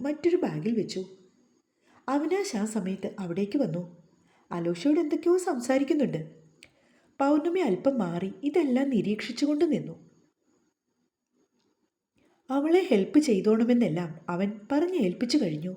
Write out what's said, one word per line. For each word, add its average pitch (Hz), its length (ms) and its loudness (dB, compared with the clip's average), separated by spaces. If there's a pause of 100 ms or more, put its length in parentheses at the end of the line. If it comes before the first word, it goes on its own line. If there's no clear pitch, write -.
മറ്റൊരു 302 360 0
ബാഗിൽ 175 380 -2
വെച്ചു. 190 280 -4 (1080)
അവിനാശ് 311 480 0
ആ 202 80 0
സമയത്ത് 190 440 -4 (100)
അവിടേക്ക് 196 400 -2
വന്നു. 175 240 0 (680)
അലോഷയോട് 175 500 0
എന്തൊക്കെയോ 330 380 2
സംസാരിക്കുന്നുണ്ട്. 269 840 0 (1000)
പൗർണമി 302 400 2
അല്പം 269 380 2
മാറി 175 320 -2 (120)
ഇതെല്ലാം 285 480 0
നിരീക്ഷിച്ചുകൊണ്ട് 262 760 0
നിന്നു. 165 300 -2 (2500)
അവളെ 311 300 4
ഹെൽപ്പ് 208 380 4
ചെയ്തോണമെന്നെല്ലാം 214 920 2 (180)
അവൻ 180 200 0 (180)
പറഞ്ഞ് 349 320 0
ഏൽപ്പിച്ചു 240 400 0
കഴിഞ്ഞു. 170 380 -2